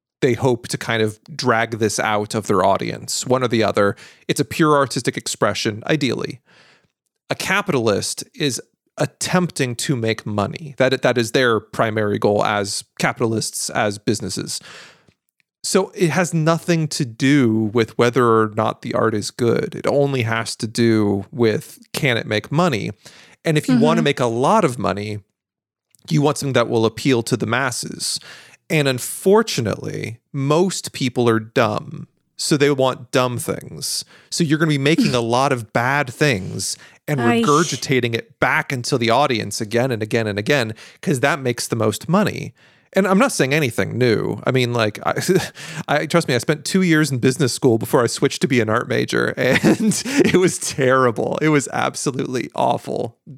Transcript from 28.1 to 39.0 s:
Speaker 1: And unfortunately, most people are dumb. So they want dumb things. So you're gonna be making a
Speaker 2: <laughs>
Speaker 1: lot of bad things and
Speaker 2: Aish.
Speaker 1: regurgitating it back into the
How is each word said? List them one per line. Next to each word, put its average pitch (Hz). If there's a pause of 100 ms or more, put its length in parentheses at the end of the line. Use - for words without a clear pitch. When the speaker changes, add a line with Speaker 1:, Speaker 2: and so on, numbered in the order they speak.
Speaker 1:
And 151
unfortunately, 120 (140)
most 151
people 123
are 113
dumb. 110 (280)
So -
they 143
want 131
dumb 127
things. - (260)
So -
you're 151
gonna 160
be 151
making 143
a 123
Speaker 2:
<laughs> 117
Speaker 1:
lot 139
of 120
bad 131
things 107 (300)
and 147
Speaker 2:
Aish. 233
Speaker 1:
regurgitating 143
it -
back 147
into 131
the 113